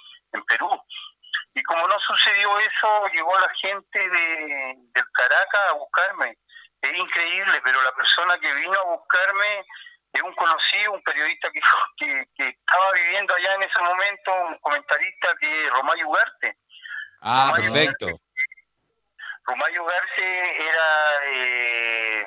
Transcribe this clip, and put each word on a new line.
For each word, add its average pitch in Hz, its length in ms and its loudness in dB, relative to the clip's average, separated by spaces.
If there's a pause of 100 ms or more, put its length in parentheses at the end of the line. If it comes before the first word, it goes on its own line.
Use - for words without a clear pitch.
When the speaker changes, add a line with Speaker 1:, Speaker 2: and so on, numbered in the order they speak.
(320)
Speaker 1:
en - 140 -10
Perú. 131 220 0 (840)
Y - 80 -4
como 165 240 0
no 196 140 2
sucedió 202 580 2
eso, 214 560 2
llegó 180 240 2
la 185 160 4
gente 196 440 -6 (120)
de, 156 640 -4 (180)
del 127 200 0
Caracas 170 480 2 (100)
a - 40 2
buscarme. 165 640 -2 (460)
Es 147 160 -2
increíble, 175 640 -2
pero 127 200 2
la 131 120 2
persona 175 460 2
que 156 140 -2
vino 160 180 -2
a 185 240 0
buscarme 196 680 0 (480)
es 139 100 0
un 180 120 -8
conocido, 175 580 2
un 190 100 -8
periodista 156 480 -2
que, - 100 -8 (360)
que, 285 380 -6
que 269 140 -4
estaba 185 440 2
viviendo 185 420 0
allá 185 200 0
en 196 80 -2
ese 190 200 -2
momento, 190 520 -2 (140)
un 156 100 -10
comentarista 151 800 -2
que 156 260 -2
es 139 40 -2
Romay 143 320 0
Ugarte. 160 560 -2 (640)
Speaker 2:
Ah, 131 340 2
Speaker 1:
Romay 165 80 2
Speaker 2:
perfecto. 113 440 0
Speaker 1:
Ugarte, 85 160 -10 (1200)
Romay 147 320 -2
Ugarte 180 880 -2
era, 156 440 4 (140)
eh, 117 1000 -2